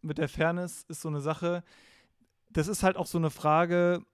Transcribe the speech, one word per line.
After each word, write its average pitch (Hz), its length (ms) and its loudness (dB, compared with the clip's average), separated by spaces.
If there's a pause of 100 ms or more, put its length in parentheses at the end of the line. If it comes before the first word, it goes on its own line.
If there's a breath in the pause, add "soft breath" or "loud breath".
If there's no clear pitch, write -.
mit 151 160 -6
der 147 120 -2
Fairness 170 580 -2
ist 160 140 -14
so 160 80 -6
eine 151 100 -2
Sache. 170 440 -2 (840 soft breath)
Das 156 180 0
ist 196 160 -2
halt 190 120 6
auch 180 120 -4
so - 100 -2
eine 160 140 2
Frage 175 720 2 (100)